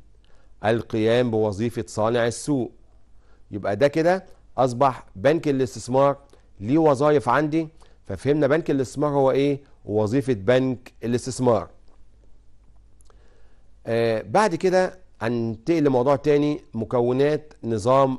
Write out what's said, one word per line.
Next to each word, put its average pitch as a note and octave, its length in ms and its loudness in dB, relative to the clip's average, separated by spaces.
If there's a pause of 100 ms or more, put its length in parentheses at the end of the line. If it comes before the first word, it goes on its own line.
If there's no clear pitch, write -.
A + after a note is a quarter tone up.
(640)
القيام A2+ 640 0
بوظيفه G#2+ 560 -2
صانع A#2 400 -2
السوق. B2 460 -4 (800)
يبقى G2+ 260 -6
ده C3 120 4
كده E3+ 360 0 (340)
اصبح B2+ 480 0 (100)
بنك D3 320 0
الاستثمار C3 680 0 (440)
ليه A#2 180 0
وظائف D3 500 2
عندي. D3+ 400 0 (380)
ففهمنا C#3+ 400 0
بنك D#3 240 0
الاستثمار C#3 400 -2
هو C#3 200 2
ايه C#3 300 0 (240)
ووظيفه G#2+ 480 0
بنك B2 600 0 (120)
الاستثمار. A#2+ 640 0 (2250)
آه، A2+ 360 0
بعد F#3 320 0
كده F#3 440 0 (240)
هننتقل A#2 640 -2
لموضوع C3+ 320 2
تاني، D3 440 0 (140)
مكونات B2+ 800 -2 (120)
نظام B2+ 540 0